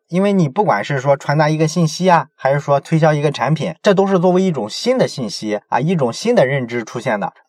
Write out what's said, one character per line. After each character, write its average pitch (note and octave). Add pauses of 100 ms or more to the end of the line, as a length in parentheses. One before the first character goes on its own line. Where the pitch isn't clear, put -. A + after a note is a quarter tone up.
因 F3+
为 G3+
你 F3
不 E3
管 G#2+
是 C#3
说 C#3+
传 D3+
达 D3+
一 D#3
个 D#3
信 D#3+
息 F3+
啊， D#3+ (100)
还 C3+
是 C#3+
说 C#3+
推 D#3+
销 D#3
一 D3+
个 D3+
产 C3
品， E3
这 G3+
都 G3
是 G3
作 F3+
为 F3+
一 F#3+
种 A2
新 B3
的 C3
信 A2+
息 G#2 (120)
啊， B2
一 E3+
种 B2
新 A#3+
的 E3+
认 C3
知 A#2
出 A#2+
现 G#2+
的。 F#2 (160)